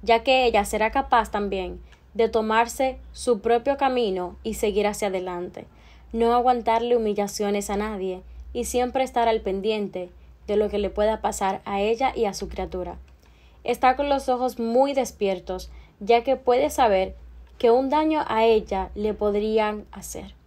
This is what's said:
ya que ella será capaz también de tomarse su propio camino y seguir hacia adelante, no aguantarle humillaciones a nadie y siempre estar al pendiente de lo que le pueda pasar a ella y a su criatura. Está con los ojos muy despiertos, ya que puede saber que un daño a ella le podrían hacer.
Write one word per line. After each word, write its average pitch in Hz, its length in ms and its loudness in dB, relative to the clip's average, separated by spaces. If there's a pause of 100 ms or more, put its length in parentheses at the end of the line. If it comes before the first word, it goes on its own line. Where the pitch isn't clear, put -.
ya 226 200 4
que 262 220 4
ella 226 200 2
será 214 260 0
capaz 254 400 2
también 190 500 -4 (340)
de 220 140 2
tomarse 233 720 0 (140)
su 240 280 -2
propio 233 360 2
camino 208 640 0
y 220 120 -6
seguir 202 320 0
hacia 208 220 -2
adelante, 185 580 -6 (460)
no 233 220 2
aguantarle 240 600 2
humillaciones 202 760 -2
a 202 60 -2
nadie 190 460 -6 (300)
y 240 120 -4
siempre 247 400 0
estar 240 240 0
al 220 120 0
pendiente 196 680 -4 (360)
de 208 100 0
lo 208 120 2
que 202 100 -4
le 196 120 -2
pueda 214 300 0
pasar 202 440 -2
a 196 160 -2
ella 226 340 0
y 233 100 0
a 196 100 -2
su 196 140 -8
criatura. 180 480 -8 (680)
Está 254 320 2
con 285 120 -2
los 277 200 0
ojos 247 300 -2
muy 247 360 2
despiertos, 190 760 -4 (300)
ya 233 240 4
que 262 120 2
puede 262 340 2
saber 190 440 2 (440)
que 233 120 4
un 262 200 4
daño 311 360 2
a 220 180 0
ella 208 500 2
le 208 200 -2
podrían 214 800 0
hacer. - 420 -14 (120)